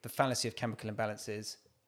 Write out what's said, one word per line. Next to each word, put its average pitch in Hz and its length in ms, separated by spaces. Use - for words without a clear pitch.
The - 60
fallacy 127 400
of 110 80
chemical 110 340
imbalances, 107 640